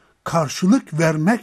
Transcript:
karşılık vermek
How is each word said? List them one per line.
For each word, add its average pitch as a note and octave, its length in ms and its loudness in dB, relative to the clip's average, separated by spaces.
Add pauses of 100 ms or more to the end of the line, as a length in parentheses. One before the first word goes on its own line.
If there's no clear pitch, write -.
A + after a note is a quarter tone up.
(240)
karşılık E3 720 0
vermek D#3+ 440 0